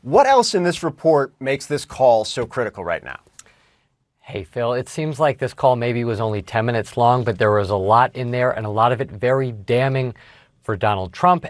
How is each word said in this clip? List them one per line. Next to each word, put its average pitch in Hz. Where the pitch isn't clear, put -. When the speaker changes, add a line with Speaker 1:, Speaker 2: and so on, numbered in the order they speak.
Speaker 1:
What 202
else 269
in 185
this 175
report 151
makes 135
this 147
call 120
so 120
critical 104
right 85
now? 65
Speaker 2:
Hey, 104
Phil, 120
it 123
seems 156
like 151
this 127
call 127
maybe 120
was 113
only 107
ten 113
minutes 117
long, 123
but 110
there 107
was 101
a 104
lot 110
in 123
there, 123
and 107
a 104
lot 110
of 117
it -
very 127
damning 127
for 110
Donald 95
Trump, 180